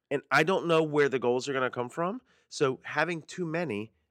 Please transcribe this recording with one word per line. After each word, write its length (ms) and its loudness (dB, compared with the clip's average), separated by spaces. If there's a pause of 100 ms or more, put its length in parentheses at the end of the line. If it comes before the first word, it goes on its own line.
And 120 -2 (100)
I 120 6
don't 240 0
know 140 4
where 280 2
the 100 0
goals 300 0
are 40 -4
gonna 160 0
come 200 -6
from. 320 -4 (260)
So 360 0
having 400 -2
too 220 -8
many 460 -4 (200)